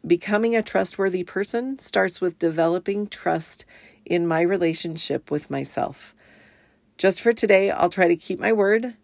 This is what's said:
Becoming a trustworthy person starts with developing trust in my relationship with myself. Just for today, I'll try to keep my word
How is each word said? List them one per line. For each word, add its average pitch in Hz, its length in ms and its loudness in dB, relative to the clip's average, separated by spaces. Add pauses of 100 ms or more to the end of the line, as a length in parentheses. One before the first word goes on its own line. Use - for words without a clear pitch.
Becoming 208 500 0
a 220 80 2
trustworthy 190 600 -2
person 240 560 -6
starts 190 400 0
with 180 200 -2
developing 170 680 0
trust - 580 -4 (400)
in 170 220 0
my 160 140 2
relationship 165 920 -2
with 151 180 -4
myself. - 640 -4 (840)
Just 190 240 2
for 233 120 2
today, 196 380 4
I'll - 180 2
try 180 180 2
to 170 80 4
keep 180 240 -8
my 214 120 2
word 220 520 2